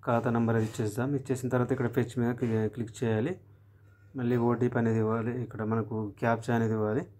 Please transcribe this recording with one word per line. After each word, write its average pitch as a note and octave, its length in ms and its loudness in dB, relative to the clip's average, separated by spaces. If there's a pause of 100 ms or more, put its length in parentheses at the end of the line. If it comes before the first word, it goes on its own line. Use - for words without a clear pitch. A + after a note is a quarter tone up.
ఖాతా A#2 300 2
నెంబర్ A#2 240 4
అది A2 100 0
ఇచ్చేద్దాం. A#2 400 -2 (100)
ఇచ్చేసిన B2+ 340 -4
తర్వాత B2 220 2
ఇక్కడ A#2+ 220 -2
ఫెచ్ B2 220 0
మీద A#2+ 100 2 (100)
క్లి-, A2+ 360 0
క్లిక్ A#2 240 -8
చేయాలి. A2+ 340 0 (880)
మళ్ళీ A#2+ 180 2 (120)
ఓటీపీ A#2+ 320 2
అనేది A2+ 220 2
ఇవ్వాలి, A2+ 300 0 (120)
ఇక్కడ - 160 -10 (120)
మనకు A2 240 -2 (240)
క్యాప్చా A#2 380 0
అనేది A2+ 180 0
ఇవ్వాలి. G#2+ 260 0 (160)